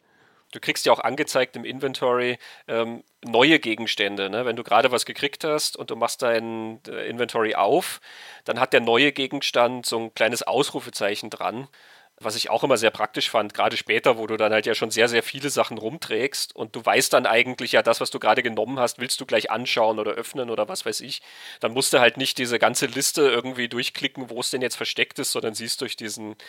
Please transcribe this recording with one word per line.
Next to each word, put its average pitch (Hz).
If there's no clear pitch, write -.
Du 117
kriegst -
ja 131
auch -
angezeigt 131
im 117
Inventory, 123
ähm, 117
neue 131
Gegenstände, 101
ne? 117
Wenn 113
du 117
gerade 120
was 117
gekriegt -
hast 151
und -
du 120
machst 117
dein, 113
äh, 107
Inventory 117
auf, 107
dann 120
hat 123
der 131
neue 120
Gegenstand 127
so 117
ein 113
kleines 113
Ausrufezeichen 113
dran, 110
was 113
ich -
auch 120
immer 135
sehr 107
praktisch -
fand, 107
gerade 110
später, 113
wo 110
du 110
dann 107
halt 110
ja 113
schon 113
sehr, 113
sehr 117
viele 135
Sachen 120
rumträgst 113
und 117
du 113
weißt 110
dann 127
eigentlich, 120
ja, 117
das, 117
was 123
du 135
gerade 110
genommen 117
hast, 123
willst 123
du -
gleich 113
anschauen 113
oder 107
öffnen 120
oder 107
was -
weiß 110
ich. 123
Dann 113
musst 131
du 143
halt 120
nicht 131
diese 120
ganze 117
Liste 131
irgendwie 123
durchklicken, 123
wo 117
es -
denn 131
jetzt 123
versteckt -
ist, 139
sondern 113
siehst 113
durch 120
diesen 107